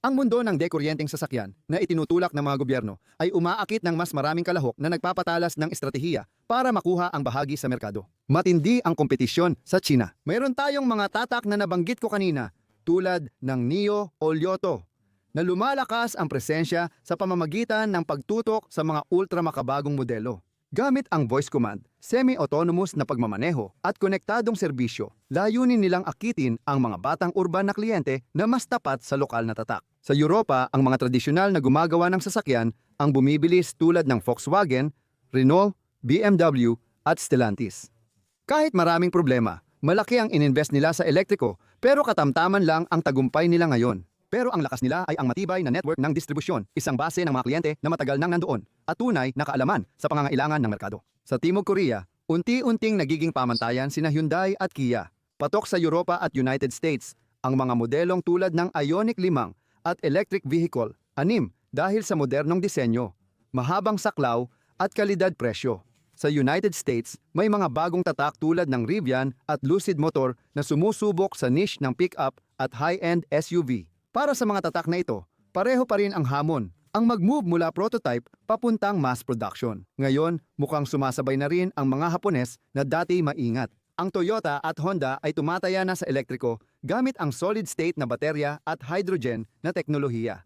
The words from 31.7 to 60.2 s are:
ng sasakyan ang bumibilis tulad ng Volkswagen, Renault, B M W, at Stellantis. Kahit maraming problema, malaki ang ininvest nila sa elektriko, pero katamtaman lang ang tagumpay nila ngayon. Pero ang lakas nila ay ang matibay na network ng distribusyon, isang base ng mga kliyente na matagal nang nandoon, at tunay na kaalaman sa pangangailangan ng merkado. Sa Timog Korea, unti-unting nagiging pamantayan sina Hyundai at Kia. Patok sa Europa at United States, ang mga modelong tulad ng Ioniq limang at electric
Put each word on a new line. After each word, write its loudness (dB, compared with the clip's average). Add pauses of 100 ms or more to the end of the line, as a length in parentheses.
ng 0
sasakyan 0 (320)
ang 4
bumibilis 4
tulad 4
ng 2
Volkswagen, 0 (400)
Renault, 6 (320)
B 2
M 6
W, 4 (240)
at 0
Stellantis. 0 (560)
Kahit 2
maraming 4
problema, 2 (160)
malaki 2
ang 0
ininvest 2
nila 2
sa -2
elektriko, 2 (240)
pero 4
katamtaman 2
lang 2
ang 4
tagumpay 2
nila 4
ngayon. 0 (240)
Pero -2
ang -2
lakas -4
nila -2
ay -2
ang -2
matibay -2
na 0
network -2
ng 0
distribusyon, -4 (160)
isang -2
base -2
ng 0
mga 0
kliyente 0 (100)
na 0
matagal 0
nang 0
nandoon, 0 (240)
at -4
tunay 0
na -4
kaalaman -2
sa -10
pangangailangan 0
ng 0
merkado. -8 (240)
Sa -2
Timog 0
Korea, 0 (240)
unti-unting 0
nagiging 0
pamantayan -2
sina -2
Hyundai 0
at -2
Kia. -2 (320)
Patok 0
sa 0
Europa 0
at -2
United 0
States, -4 (240)
ang 0
mga 0
modelong 0
tulad 0
ng 0
Ioniq 0
limang -2 (240)
at -2
electric 0